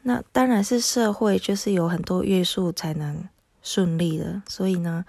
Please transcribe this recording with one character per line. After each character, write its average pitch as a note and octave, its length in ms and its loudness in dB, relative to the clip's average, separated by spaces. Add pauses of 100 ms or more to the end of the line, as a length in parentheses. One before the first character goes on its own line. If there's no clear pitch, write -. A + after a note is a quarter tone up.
那 B3 200 0 (100)
当 B3+ 140 4
然 A#3 160 4
是 A#3+ 160 2
社 A#3 340 2
会 G3+ 260 2
就 G3+ 180 0
是 G3+ 160 -2
有 E3+ 160 2
很 E3+ 140 0
多 F3+ 200 -2
约 F#3 220 2
束 F3+ 280 0
才 - 220 -6
能 D3+ 320 -6 (360)
顺 F3 340 0
利 E3 220 0
的， - 280 -6
所 - 220 -4
以 F#3+ 80 2
呢 E3+ 320 -4